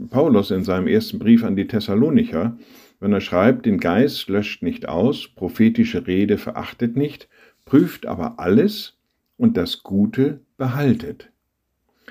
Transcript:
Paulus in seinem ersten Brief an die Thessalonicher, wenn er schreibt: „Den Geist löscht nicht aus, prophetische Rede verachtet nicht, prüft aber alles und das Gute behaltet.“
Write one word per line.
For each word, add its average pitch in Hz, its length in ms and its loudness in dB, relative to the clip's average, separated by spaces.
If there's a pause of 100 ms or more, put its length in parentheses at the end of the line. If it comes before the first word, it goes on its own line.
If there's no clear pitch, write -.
(100)
Paulus 120 400 2
in 92 140 -2
seinem 92 240 -2
ersten 107 320 0
Brief 117 240 6
an 95 100 -2
die 95 140 -2
Thessalonicher, 110 880 0 (400)
wenn 101 140 -2
er 98 80 2
schreibt: 113 460 0
„Den 98 120 2
Geist 98 500 0
löscht 101 340 -4
nicht 82 260 -6
aus, 104 400 -2
prophetische 110 800 0
Rede 98 320 0
verachtet - 580 -6
nicht, 147 320 -6 (360)
prüft - 420 2
aber - 340 -8
alles 120 580 0 (380)
und 233 200 2
das 87 280 -4
Gute 101 560 0 (160)
behaltet.“ 131 720 -2 (800)